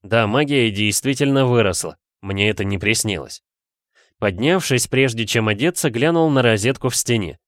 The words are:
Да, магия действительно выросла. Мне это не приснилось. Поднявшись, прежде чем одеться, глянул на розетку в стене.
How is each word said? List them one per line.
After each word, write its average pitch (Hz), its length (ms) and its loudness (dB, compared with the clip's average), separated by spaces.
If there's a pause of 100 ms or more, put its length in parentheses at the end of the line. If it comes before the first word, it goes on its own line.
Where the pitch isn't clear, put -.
Да, 110 240 0
магия 135 420 2
действительно 131 760 0
выросла. 104 500 0 (240)
Мне 98 280 0
это 104 140 -4
не 98 140 -4
приснилось. 104 680 -4 (760)
Поднявшись, 123 680 0
прежде 120 380 0
чем 110 220 0
одеться, 135 420 0
глянул 160 400 2
на 135 140 2
розетку 120 460 0
в 120 60 -4
стене. 98 520 -2